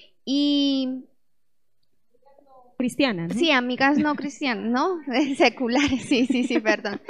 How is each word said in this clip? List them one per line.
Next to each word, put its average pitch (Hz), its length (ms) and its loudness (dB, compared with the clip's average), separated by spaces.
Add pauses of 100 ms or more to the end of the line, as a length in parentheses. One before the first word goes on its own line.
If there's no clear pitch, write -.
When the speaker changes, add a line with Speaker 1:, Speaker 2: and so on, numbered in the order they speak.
(260)
Speaker 1:
Y 277 800 0 (1700)
Speaker 2:
Cristiana, 226 500 0
¿no? 175 60 -6
Speaker 1:
Sí, 311 180 2
amigas 262 460 2
no 302 180 0
cristianas, 240 540 -6
¿no? 320 380 0
<laughs> 269 300 0
Seculares, 254 680 2
sí, 262 220 2
sí, 247 180 0
sí, 240 160 0
perdón. 214 400 -2 (100)